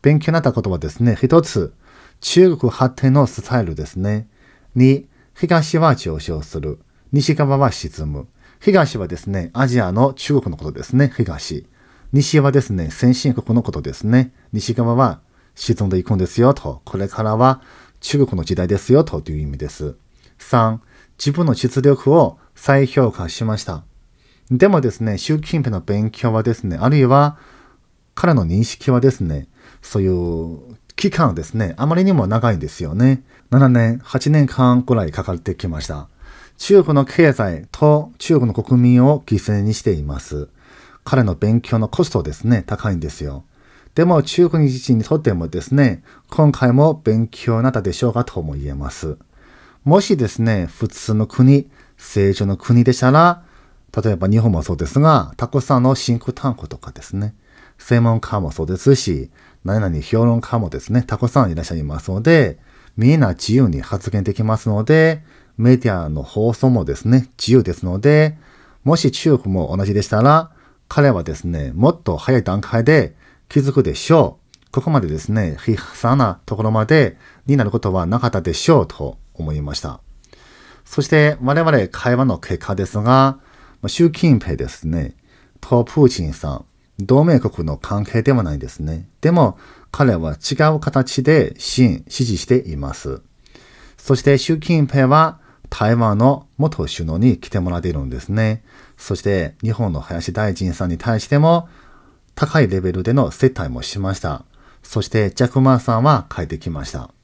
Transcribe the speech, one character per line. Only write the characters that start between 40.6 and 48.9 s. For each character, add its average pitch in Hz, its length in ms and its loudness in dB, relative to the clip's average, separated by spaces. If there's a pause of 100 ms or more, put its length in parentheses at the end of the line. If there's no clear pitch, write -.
彼 131 180 0
の 98 120 0
勉 110 260 0
強 - 180 -4
の 110 100 -2
コ - 160 0
ス - 60 -8
ト 92 120 -2
で 73 100 -8
す - 120 -14
ね、 113 220 2
高 104 260 -4
い 90 40 -2
ん 82 40 -4
で 78 100 -8
す - 140 -14
よ。 67 200 -10 (500)
で 165 100 2
も 170 180 4
中 175 280 2
国 156 180 2
人 127 300 0
に 110 60 -2
と 160 120 -2
っ 151 40 0
て 120 120 0
も 85 160 -4
で 85 120 -6
す - 140 -6
ね、 131 280 2 (260)
今 151 240 2
回 123 200 2
も 151 320 2
勉 110 240 2
強 - 300 -2
に 113 40 0
な 127 60 2
っ 127 40 -2
た 120 100 -4
で 95 100 -4
し - 100 -6
ょ 123 80 0
う - 20 -6
か 117 120 -2
と - 180 -8
も 76 120 -8
言 71 180 -8
え - 20 -8
ま 69 160 -8